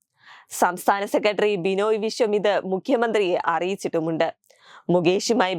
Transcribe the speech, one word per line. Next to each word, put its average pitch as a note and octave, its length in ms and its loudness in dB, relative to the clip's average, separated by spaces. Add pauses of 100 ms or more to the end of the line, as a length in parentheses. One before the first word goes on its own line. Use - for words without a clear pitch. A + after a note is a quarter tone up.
(600)
സംസ്ഥാന G3+ 400 0 (140)
സെക്രട്ടറി G#3 360 2 (160)
ബിനോയ് G3+ 380 0
വിശ്വം G#3+ 340 -2
ഇത് G3+ 140 2 (200)
മുഖ്യമന്ത്രിയെ G#3+ 640 0 (180)
അറിയിച്ചിട്ടുമുണ്ട്. E3 720 -2 (680)
മുകേഷുമായി F#3 640 2